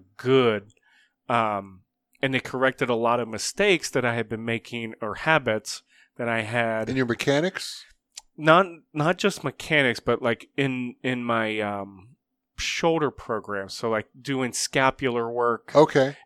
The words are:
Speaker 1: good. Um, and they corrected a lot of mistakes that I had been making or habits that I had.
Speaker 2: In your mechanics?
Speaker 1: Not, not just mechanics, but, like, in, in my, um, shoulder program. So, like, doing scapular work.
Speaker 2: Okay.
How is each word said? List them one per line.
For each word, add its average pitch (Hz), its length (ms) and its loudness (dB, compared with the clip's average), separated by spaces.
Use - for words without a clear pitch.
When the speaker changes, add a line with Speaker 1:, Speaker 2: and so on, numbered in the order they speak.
Speaker 1:
good. 120 540 2
Um, 101 500 -2
and 131 140 0
they 127 60 0
corrected 131 500 0
a 120 40 2
lot 117 240 2
of 113 100 -4
mistakes 170 600 0
that 127 140 0
I 120 100 0
had 117 140 -4
been 113 160 -6
making 117 560 -6
or 107 140 -6
habits 123 680 -2
that 117 100 -4
I 113 140 0
had. 113 480 -2
Speaker 2:
In 131 60 -4
your 131 100 0
mechanics? 143 760 -2
Speaker 1:
Not, 160 300 6
not 156 240 0
just - 260 -2
mechanics, 135 580 0
but, 120 200 0
like, 117 280 -2
in, 127 440 -4
in 123 220 -4
my, 110 360 -2
um, 101 480 -6
shoulder 165 520 0
program. 101 600 -6
So, - 180 -6
like, 107 200 -2
doing 131 320 -4
scapular 127 800 0
work. 120 420 0
Speaker 2:
Okay. 143 400 6